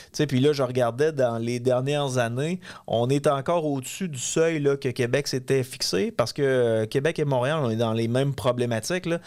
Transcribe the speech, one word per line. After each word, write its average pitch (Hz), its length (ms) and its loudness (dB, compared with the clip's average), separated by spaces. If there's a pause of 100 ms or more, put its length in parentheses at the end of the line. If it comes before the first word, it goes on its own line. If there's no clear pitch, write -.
(120)
sais, 156 140 0
puis 135 140 2
là, 143 120 6
je 139 120 0
regardais 123 480 0
dans 123 260 0
les 117 220 -2
dernières 131 580 0
années, 127 400 -2 (300)
on 120 200 2
est 143 200 2
encore 151 360 0
au-dessus 147 440 -4
du 143 100 -10
seuil, 160 400 0
là, 143 180 2
que 139 120 -4
Québec 123 400 0
s'était 131 340 0
fixé 190 480 -2
parce 127 220 -2
que, 147 100 -4
euh, 120 440 2
Québec 143 340 0
et 156 40 0
Montréal, 139 380 0
on 120 80 0
est 110 60 -2
dans 113 160 0
les 113 160 0
mêmes 131 260 0
problématiques, 123 720 -2
là. 170 200 -2